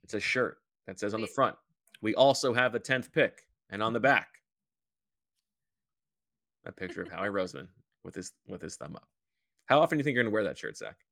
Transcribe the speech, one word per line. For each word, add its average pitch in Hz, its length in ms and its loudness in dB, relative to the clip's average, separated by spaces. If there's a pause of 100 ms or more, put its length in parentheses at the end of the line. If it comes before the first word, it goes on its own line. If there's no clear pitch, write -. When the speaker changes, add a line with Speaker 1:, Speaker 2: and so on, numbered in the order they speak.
Speaker 1:
It's 101 100 -10
a 104 60 -2
shirt - 380 0 (280)
that 95 140 -12
says 104 140 -2
on 110 60 -4
the 107 60 -4
Speaker 2:
Wait. - 80 -14
Speaker 1:
front, 131 220 2 (460)
"We 110 140 0
also 135 360 6
have 123 200 2
the 117 80 -2
tenth 131 320 -2
pick." - 340 0 (240)
And 98 120 -4
on 113 100 0
the 117 80 0
back, 127 280 4 (2500)
a - 60 -12
picture 90 300 -10
of 87 60 -8
Howie 92 200 -6
Roseman 92 400 -6 (360)
with 90 100 -16
his, - 180 -12 (160)
with 92 120 -12
his - 160 -12
thumb - 200 -14
up. - 120 -20 (580)
How 143 140 6
often 160 180 2
do - 20 0
you 135 40 -4
think 143 100 0
you're 120 100 2
gonna 107 80 -2
wear 107 120 0
that 78 140 -4
shirt, 57 180 -10
Zach? - 200 -14 (160)